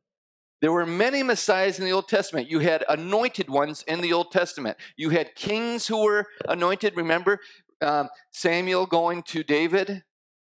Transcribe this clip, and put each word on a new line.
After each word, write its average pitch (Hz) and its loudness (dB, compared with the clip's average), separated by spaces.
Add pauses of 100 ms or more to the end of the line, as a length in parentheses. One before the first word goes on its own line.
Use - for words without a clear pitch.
(600)
There 160 4
were 175 2
many 233 2
Messiahs 196 2
in 190 -6
the 185 -2
Old 190 0
Testament. 175 -2
You 160 0
had 156 2
anointed 185 0
ones 147 -2
in 165 -2
the 175 0
Old 175 0
Testament. 151 -2 (200)
You 160 -4
had 160 0
kings 226 -4
who 220 0
were 208 2 (220)
anointed. 180 0
Remember, 175 0 (400)
um, 147 0 (220)
Samuel 185 0
going 170 0
to 160 -6
David 170 0 (400)